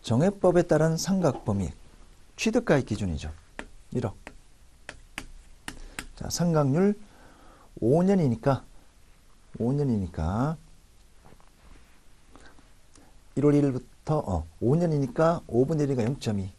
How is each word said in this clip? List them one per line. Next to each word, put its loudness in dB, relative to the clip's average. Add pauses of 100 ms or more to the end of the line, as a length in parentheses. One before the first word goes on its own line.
정액법에 2
따른 2
상각 0
범위. -2 (640)
취득가액 2
기준이죠. -4 (600)
일억. -4 (2000)
자, -12
상각률 2 (840)
오 4
년이니까, 2 (920)
오 0
년이니까 -2 (2750)
일월 4
일 4
일부터, -2
어, -2 (140)
오 2
년이니까 0
오분의 2
일이니까 0
영 -2
점 -4
이. -6